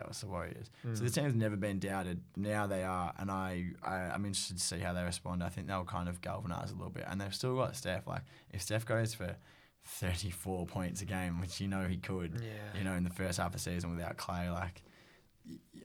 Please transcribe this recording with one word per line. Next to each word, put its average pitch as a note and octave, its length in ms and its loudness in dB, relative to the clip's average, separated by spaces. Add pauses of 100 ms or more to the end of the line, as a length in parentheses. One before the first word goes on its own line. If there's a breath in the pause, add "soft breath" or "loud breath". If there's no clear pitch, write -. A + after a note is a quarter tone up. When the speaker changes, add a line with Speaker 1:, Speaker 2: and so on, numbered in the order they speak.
Speaker 1:
it's - 140 -6
the G#2+ 60 -6
Warriors." F2 440 -4 (100)
So A#2+ 80 -2
Speaker 2:
Mm. G#2+ 120 0
Speaker 1:
this A#2+ 100 2
team's C#3 240 4
never G#2+ 200 4
been G2 220 2
doubted. F2+ 460 0 (120)
Now G#2 300 2
they G2 180 2
are, F#2 360 0
and G2 100 0
I, F#2 360 0 (180)
I, F#2+ 120 0
I'm F#2 300 0
interested G2 320 -2
to F2+ 60 0
see F2 160 0
how F2+ 140 2
they F2+ 100 2
respond. F2 400 0
I F2 60 0
think F#2 180 -4
they'll F#2 180 0
kind F2 240 0
of F2 120 -4
galvanise F2 500 -2
a - 20 -6
little F2+ 160 -4
bit, F2 180 -6
and G2 140 -2
they've G2 140 -2
still B2+ 200 2
got B2+ 200 4
Steph. F2+ 320 -2
Like, F2 160 -2 (260 loud breath)
if F#2+ 140 -4
Steph A2 200 2
goes A2+ 300 4
for F#2 220 -4 (480 loud breath)
thirty-four F2+ 840 0
points F2+ 380 0
a - 20 -4
game, F2+ 340 0
which F#2 220 -2
you G2 60 2
know F#2+ 180 2
he F2+ 120 2
could, F2+ 440 -2
Speaker 2:
Yeah. G#2+ 380 -6
Speaker 1:
you G2+ 40 2
know, F#2+ 120 2
in F2+ 80 4
the F2 80 2
first F#2 260 0
half F2+ 100 4
of F2 60 -2
the F2+ 60 -4
season F2 360 0
without E2 220 -2
Clay, F2 320 0
like, F2 320 -2 (680 loud breath)
y-, - 120 -12 (260)